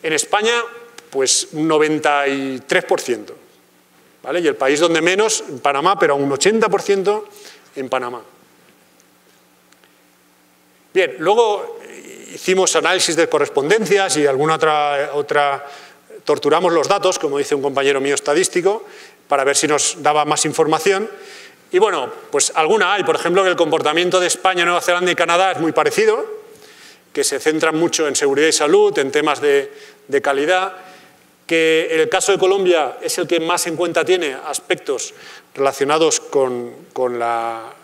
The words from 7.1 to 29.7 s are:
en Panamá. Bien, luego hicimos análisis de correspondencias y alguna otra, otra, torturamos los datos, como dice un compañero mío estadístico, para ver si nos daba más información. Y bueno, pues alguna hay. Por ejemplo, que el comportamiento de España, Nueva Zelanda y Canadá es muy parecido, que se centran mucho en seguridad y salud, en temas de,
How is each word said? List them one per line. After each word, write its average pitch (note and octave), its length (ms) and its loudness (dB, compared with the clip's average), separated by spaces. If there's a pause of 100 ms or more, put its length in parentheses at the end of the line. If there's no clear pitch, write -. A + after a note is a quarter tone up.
en C3 140 -8
Panamá. B2 340 -6 (2750)
Bien, F3 240 2
luego G#3 600 2 (540)
hicimos F#3 420 0
análisis E3+ 400 2
de D#3+ 140 2
correspondencias E3+ 880 0
y D3 80 2
alguna C#3+ 300 2
otra, D3 580 0
otra, C#3+ 500 0 (600)
torturamos D3+ 500 2
los D3 140 2
datos, F#3 320 0
como C#3+ 180 -2
dice C#3+ 160 -2
un C#3 80 -2
compañero C#3 400 0
mío C#3 140 0
estadístico, F3+ 680 0 (440)
para C#3 160 0
ver C#3 120 2
si D#3 120 0
nos D3 340 -2
daba D3 240 2
más D3 200 0
información. D#3+ 640 0 (640)
Y F3+ 60 2
bueno, F3+ 340 2 (200)
pues C#3 240 0
alguna F#3 400 2
hay. F#3+ 80 -2
Por D#3+ 120 0
ejemplo, F3 280 0
que F#3 60 2
el F3 60 0
comportamiento E3 640 0
de F3+ 60 2
España, F3 400 0
Nueva F3 160 2
Zelanda F3+ 300 0
y - 40 0
Canadá F3 360 2
es C#3+ 80 -6
muy D#3 120 0
parecido, G#3 720 0 (680)
que C#3+ 120 -4
se C3+ 160 -2
centran D#3 380 0
mucho D#3+ 320 0
en B2+ 80 -4
seguridad D3 320 2
y - 20 2
salud, F3 480 2
en C3+ 100 -2
temas D3 300 0
de, C#3 320 2 (380)